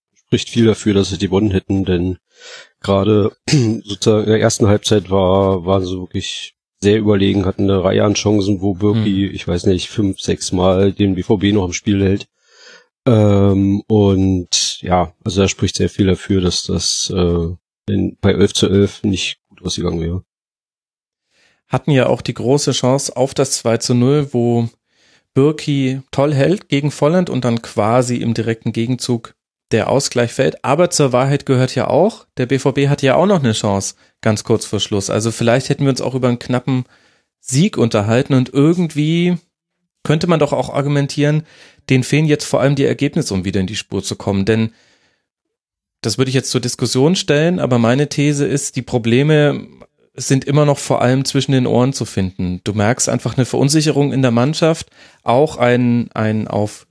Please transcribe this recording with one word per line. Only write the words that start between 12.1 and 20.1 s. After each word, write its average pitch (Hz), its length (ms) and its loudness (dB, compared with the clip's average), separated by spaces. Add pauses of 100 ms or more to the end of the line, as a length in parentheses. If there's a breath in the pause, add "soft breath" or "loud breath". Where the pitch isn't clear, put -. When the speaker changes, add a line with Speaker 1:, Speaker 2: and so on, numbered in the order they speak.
Speaker 1:
Ähm, 101 800 4
und 95 920 0
ja, 90 320 0 (100)
also 98 180 0
da 95 60 4
spricht - 280 -2
sehr 87 140 -2
viel 98 180 0
dafür, 92 340 0
dass 87 220 -2
das, - 520 -4
äh, 87 320 0 (440)
in, 95 280 -2
bei 98 140 2
elf 95 200 2
zu - 160 0
elf 98 340 0
nicht 98 360 -4 (100)
gut - 140 -20
ausgegangen 85 380 -6
wäre. 87 220 -6 (1400)